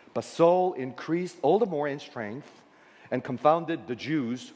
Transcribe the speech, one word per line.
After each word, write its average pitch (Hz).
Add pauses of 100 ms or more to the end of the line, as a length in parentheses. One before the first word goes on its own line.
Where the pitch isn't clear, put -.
(140)
But 117
Saul 180
increased 160
all 160
the 226
more 147
in 143
strength 117 (480)
and 127
confounded 151
the 123
Jews 123